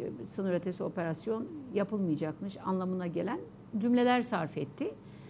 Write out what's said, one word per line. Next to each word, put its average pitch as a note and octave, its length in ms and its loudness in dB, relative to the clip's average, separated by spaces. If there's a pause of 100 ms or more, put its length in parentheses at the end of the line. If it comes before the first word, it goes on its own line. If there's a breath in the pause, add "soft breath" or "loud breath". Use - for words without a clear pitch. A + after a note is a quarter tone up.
(220)
e, G3+ 40 -8
sınır F#3+ 280 0
ötesi F3+ 300 0
operasyon E3+ 640 -2 (260)
yapılmayacakmış F#3+ 920 0
anlamına F#3 420 0
gelen F3 320 0 (380)
cümleler B3 440 6
sarf F3 360 0
etti. C4 360 -2 (360 loud breath)